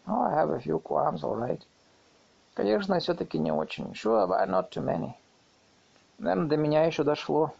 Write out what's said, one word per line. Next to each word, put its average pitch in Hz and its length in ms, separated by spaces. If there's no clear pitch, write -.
Oh, 226 140
I - 140
have 156 160
a 151 80
few 156 200
qualms, 147 440
all - 120
right. 117 260
Конечно, 196 460
все-таки 170 400
не - 120
очень. - 420
Sure, - 340
but 185 220
not 185 220
too 156 120
many.» - 300
Наверное, 180 280
до 151 100
меня 151 280
еще 160 180
дошло. 147 560